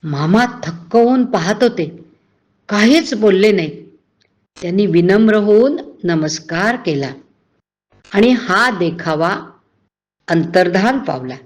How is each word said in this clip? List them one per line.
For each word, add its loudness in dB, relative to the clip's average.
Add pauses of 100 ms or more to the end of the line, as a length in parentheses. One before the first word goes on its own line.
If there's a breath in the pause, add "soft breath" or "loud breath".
मामा 0 (180)
थक्क -10
होऊन 4
पाहत -2
होते, -2 (680)
काहीच 2
बोलले 2
नाहीत. -4 (760)
त्यांनी 0
विनम्र 4
होऊन 2 (260)
नमस्कार -4
केला -6 (1000)
आणि 2
हा 0
देखावा -4 (880)
अंतर्धान 0
पावला. -8 (100)